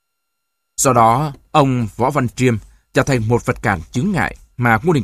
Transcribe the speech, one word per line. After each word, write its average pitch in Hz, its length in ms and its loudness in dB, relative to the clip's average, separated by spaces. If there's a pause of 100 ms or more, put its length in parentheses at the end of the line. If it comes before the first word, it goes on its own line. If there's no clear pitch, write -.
(760)
Do 131 160 2
đó, 120 400 2 (180)
ông 131 440 2
Võ 123 140 0
Văn 135 200 -2
Triêm 123 280 0 (360)
trở 135 100 2
thành 120 240 -2
một 117 180 0
vật - 160 -4
cản 98 200 -2 (100)
chướng 156 200 -2
ngại 117 240 -4 (220)
mà 117 260 2
Ngô 170 100 2
Đình 123 100 0